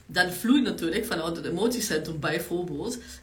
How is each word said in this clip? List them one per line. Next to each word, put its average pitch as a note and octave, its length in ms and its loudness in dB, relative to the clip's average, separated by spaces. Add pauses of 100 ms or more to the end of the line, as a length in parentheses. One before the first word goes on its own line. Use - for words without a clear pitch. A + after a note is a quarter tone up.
dan F3+ 260 2
vloeit B3 320 4
natuurlijk F#3+ 420 0
vanuit E3+ 300 -2
het D#3 100 -6
emotiecentrum E3+ 720 0
bijvoorbeeld, E3+ 800 -2 (260)